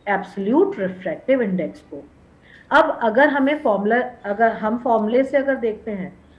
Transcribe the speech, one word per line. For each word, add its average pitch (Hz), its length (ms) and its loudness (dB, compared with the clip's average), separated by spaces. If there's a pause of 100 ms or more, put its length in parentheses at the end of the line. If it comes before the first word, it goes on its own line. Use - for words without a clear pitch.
absolute 202 680 0
refractive 185 640 -2
index 180 380 -4
को। - 240 -18 (680)
अब 302 320 4
अगर 240 260 4
हमें 277 300 0
formula, 220 440 0 (220)
अगर 208 240 0
हम 214 300 -4
formula 233 460 0
से 269 120 -2
अगर 269 180 0
देखते 226 360 -6
हैं 185 280 -10 (200)